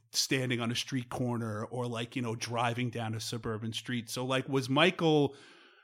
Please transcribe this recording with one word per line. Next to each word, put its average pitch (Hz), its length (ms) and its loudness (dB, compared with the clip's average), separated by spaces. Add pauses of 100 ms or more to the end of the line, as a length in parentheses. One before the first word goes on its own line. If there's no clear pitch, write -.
(120)
standing 127 480 0
on 117 100 0
a 120 60 -2
street 127 320 -4
corner 113 560 -2
or, 120 220 -4
like, 120 280 -4
you 131 80 -2
know, 113 140 -2
driving 117 540 0
down 110 240 -4
a 110 60 -4
suburban 113 520 -6
street. 117 380 -6
So, 127 160 -4
like, 131 220 0
was 135 200 0
Michael 156 640 6 (500)